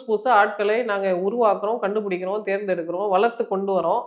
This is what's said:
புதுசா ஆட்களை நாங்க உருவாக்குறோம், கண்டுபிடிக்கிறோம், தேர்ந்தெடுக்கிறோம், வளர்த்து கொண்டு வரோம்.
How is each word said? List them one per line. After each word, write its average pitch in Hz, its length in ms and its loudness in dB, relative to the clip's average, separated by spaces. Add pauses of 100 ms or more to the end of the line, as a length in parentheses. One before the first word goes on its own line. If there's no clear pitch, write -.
புதுசா 214 200 0
ஆட்களை 214 540 4
நாங்க 202 280 -2
உருவாக்குறோம், 202 720 0
கண்டுபிடிக்கிறோம், 196 640 -4
தேர்ந்தெடுக்கிறோம், 190 640 -2
வளர்த்து 226 400 0
கொண்டு 196 320 0
வரோம். 185 260 0